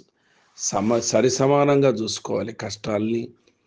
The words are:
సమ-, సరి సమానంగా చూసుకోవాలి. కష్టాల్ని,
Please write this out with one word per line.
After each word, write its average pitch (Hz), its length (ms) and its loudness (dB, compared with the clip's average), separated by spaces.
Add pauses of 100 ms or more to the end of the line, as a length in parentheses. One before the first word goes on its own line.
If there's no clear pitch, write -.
(580)
సమ-, 110 420 0
సరి 117 300 2
సమానంగా 139 600 4
చూసుకోవాలి. 107 640 -4
కష్టాల్ని, 110 680 -4 (440)